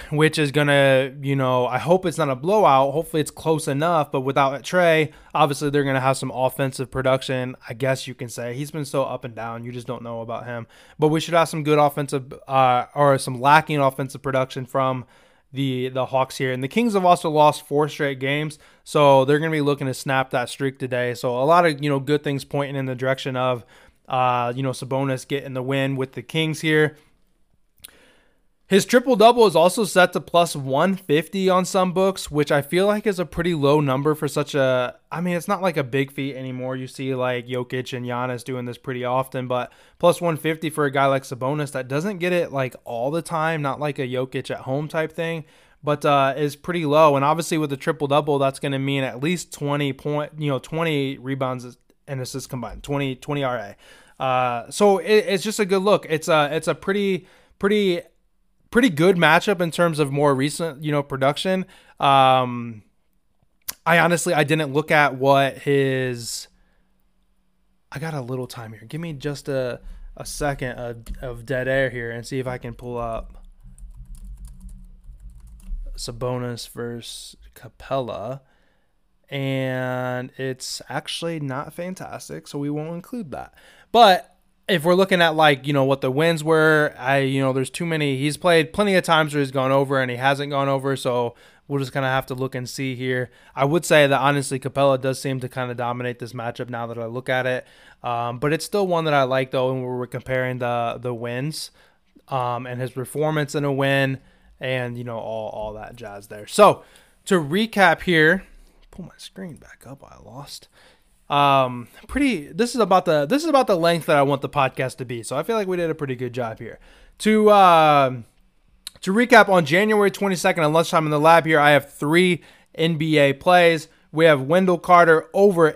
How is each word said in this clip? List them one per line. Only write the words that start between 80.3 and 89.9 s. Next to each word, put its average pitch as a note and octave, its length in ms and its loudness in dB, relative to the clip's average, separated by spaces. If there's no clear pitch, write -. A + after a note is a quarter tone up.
it's C3 420 -8
actually D#3+ 500 -8
not C#3+ 340 -8
fantastic, E3 720 -12
so C#3+ 120 -10
we C#3+ 100 -6
won't D3+ 240 -8
include F3+ 380 -12
that. C2 240 -14
But G#3+ 360 8
if E3+ 140 0
we're F3+ 120 4
looking F#3 260 4
at, D#3+ 140 4
like, D3 320 4
you D3 60 0
know, C3+ 100 2
what C3+ 180 0
the C3 100 0
wins D#3 320 0
were, D#3 540 4
I, C3+ 220 0
you C3+ 220 0
know, C3 120 0
there's C3 160 -4
too - 160 -8
many. D3+ 320 -2
He's D3 200 -2
played E3 360 2
plenty G3+ 220 0
of F3 80 2
times D#3 300 2
where D3 80 0
he's C3+ 100 -2
gone C3 200 0
over C#3 280 2